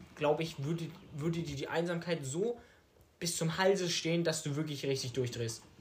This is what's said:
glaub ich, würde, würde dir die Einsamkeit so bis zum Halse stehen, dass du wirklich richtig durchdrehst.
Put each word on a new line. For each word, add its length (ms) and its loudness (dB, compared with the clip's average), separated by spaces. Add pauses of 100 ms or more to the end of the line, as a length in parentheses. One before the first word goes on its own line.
(140)
glaub 260 4
ich, 240 -4
würde, 220 -2 (280)
würde 260 -2
dir 160 -4
die 120 -6
Einsamkeit 560 -2
so 340 -2 (600)
bis 180 -2
zum 220 0
Halse 320 6
stehen, 340 2
dass 180 0
du 140 0
wirklich 300 -2
richtig 260 0
durchdrehst. 500 -2 (180)